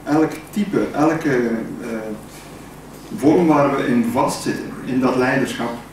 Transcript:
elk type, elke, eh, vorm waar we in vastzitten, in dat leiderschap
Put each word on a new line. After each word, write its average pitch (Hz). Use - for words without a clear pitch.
elk 156
type, 143
elke, 143
eh, 117
vorm 170
waar 143
we 135
in 120
vastzitten, -
in 131
dat 127
leiderschap 120